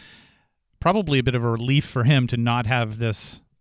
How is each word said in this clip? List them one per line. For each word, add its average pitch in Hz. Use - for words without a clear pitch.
probably 170
a 120
bit 123
of 117
a 117
relief 123
for -
him 127
to 123
not 120
have 113
this -